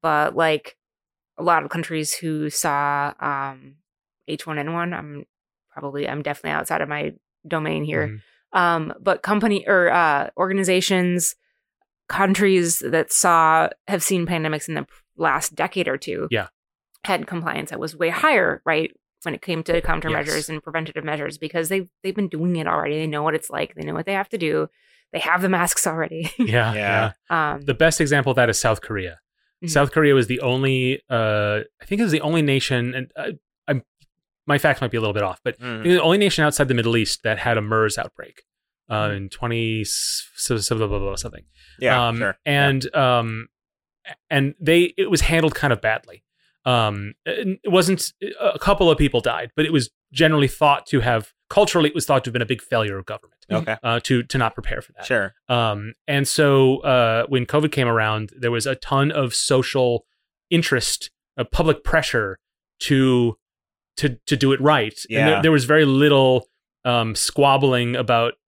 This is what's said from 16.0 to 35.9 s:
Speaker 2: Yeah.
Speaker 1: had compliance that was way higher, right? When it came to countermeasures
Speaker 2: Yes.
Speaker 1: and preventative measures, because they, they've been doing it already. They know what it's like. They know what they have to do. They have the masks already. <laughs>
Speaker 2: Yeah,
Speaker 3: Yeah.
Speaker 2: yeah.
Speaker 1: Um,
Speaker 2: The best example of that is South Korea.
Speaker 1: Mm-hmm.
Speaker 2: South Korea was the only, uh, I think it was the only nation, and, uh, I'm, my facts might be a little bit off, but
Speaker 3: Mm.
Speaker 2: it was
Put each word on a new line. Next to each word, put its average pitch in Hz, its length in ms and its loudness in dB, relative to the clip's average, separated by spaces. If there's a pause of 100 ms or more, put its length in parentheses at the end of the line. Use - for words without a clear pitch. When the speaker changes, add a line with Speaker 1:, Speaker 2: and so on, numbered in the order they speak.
Speaker 2:
Yeah. 104 160 -2 (580)
Speaker 1:
had 185 220 -4
compliance 165 440 -8
that - 100 -10
was 156 160 -8
way 165 140 -2
higher, 185 540 0
right? 160 280 -2 (320)
When 160 100 -6
it - 80 -12
came 165 220 -6
to 170 180 0
countermeasures 156 440 -2 (100)
Speaker 2:
Yes. 151 120 -6
Speaker 1:
and 156 140 -10
preventative 160 420 -8
measures, 151 320 -6
because 160 320 -6
they, 190 200 -4 (140)
they've 190 120 -6
been 202 140 -2
doing 170 280 -2
it 160 120 -4
already. 151 300 0
They 160 100 -4
know 151 160 -4
what 156 100 2
it's - 160 -6
like. 151 240 -6
They 160 80 -12
know 151 120 -6
what 165 120 -6
they 196 80 -4
have 196 160 -4
to 220 80 -6
do. 156 300 -2 (440)
They 165 60 -6
have 175 240 0
the 196 60 0
masks 175 400 0
already. 160 460 -6
<laughs> - 40 -14
Speaker 2:
Yeah, 117 360 2
Speaker 3:
Yeah. 104 380 0 (180)
Speaker 2:
yeah. 156 240 0
Speaker 1:
Um, 143 80 -12
Speaker 2:
The 139 120 -2
best 160 260 2
example 139 300 2
of 123 60 2
that 123 120 4
is 110 100 0
South 110 220 0
Korea. 92 400 -8 (420)
Speaker 1:
Mm-hmm. 170 60 -6
Speaker 2:
South 143 220 2
Korea 147 240 4
was 123 140 4
the 123 120 -4
only, 131 680 0
uh, 107 500 0 (220)
I - 20 -20
think 202 160 -4
it 233 40 2
was 175 80 2
the 156 100 2
only 156 200 0
nation, 127 520 0
and, 127 220 -10
uh, 151 160 -8 (360)
I'm, 135 140 -2 (640)
my 143 100 2
facts 147 240 0
might 120 100 -2
be 120 60 -4
a 113 40 0
little 107 140 -2
bit 104 80 -2
off, 92 220 -4
but - 160 -6
Speaker 3:
Mm. 117 240 -10
Speaker 2:
it 170 40 2
was 180 100 6